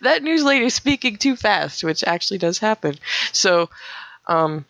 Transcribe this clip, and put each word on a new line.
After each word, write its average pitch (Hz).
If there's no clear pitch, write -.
That 294
news 311
lady's 269
speaking 254
too 269
fast, 180
which 160
actually 175
does 175
happen. 214
So, 175
um 156